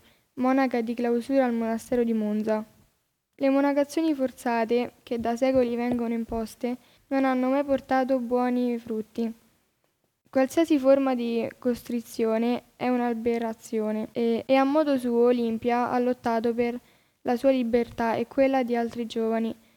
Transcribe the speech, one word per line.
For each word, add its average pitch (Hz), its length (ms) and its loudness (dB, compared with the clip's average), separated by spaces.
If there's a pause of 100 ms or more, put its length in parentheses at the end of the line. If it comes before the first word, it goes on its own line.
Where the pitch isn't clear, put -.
(340)
monaca 254 460 2
di 233 140 -4
clausura 240 500 0
al 240 80 0
monastero 226 500 -2
di 233 100 0
Monza. 214 540 -2 (680)
Le 277 140 0
monacazioni 285 640 2
forzate, 240 800 -2 (100)
che 233 160 -6
da 233 160 -2
secoli 247 400 2
vengono 240 360 -2
imposte, 233 640 -6 (300)
non 269 180 0
hanno 254 260 2
mai 277 120 2
portato 262 560 0
buoni 247 600 0
frutti. 226 540 -6 (960)
Qualsiasi 302 480 2
forma 269 380 4
di 233 420 -2
costrizione 233 1080 -2 (100)
è - 140 -4
un'aberrazione 226 1200 -2
e, 233 340 0
e 262 120 2
a 262 80 4
modo 285 340 2
suo 240 280 2
Olimpia 240 640 0
ha 247 100 0
lottato 240 520 0
per 240 280 -2 (420)
la 247 140 0
sua 269 160 4
libertà 233 640 0
e 240 100 -4
quella 269 380 2
di 240 100 -2
altri 233 320 -4
giovani, 226 480 -2 (220)